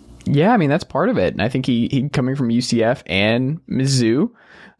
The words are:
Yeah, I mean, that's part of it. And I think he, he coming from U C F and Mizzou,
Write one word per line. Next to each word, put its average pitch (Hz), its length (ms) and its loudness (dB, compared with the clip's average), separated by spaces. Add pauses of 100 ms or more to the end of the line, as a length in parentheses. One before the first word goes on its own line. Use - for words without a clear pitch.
(260)
Yeah, 151 280 2
I 247 40 2
mean, 156 120 2
that's 147 140 0
part 175 260 -2
of 220 80 -2
it. 90 160 0
And - 80 -4
I 107 80 0
think 127 160 -4
he, 117 260 0
he 135 180 -2
coming 131 260 -2
from 127 160 -2
U 120 100 0
C 117 220 0
F 120 240 0
and 117 600 0
Mizzou, 131 640 0 (500)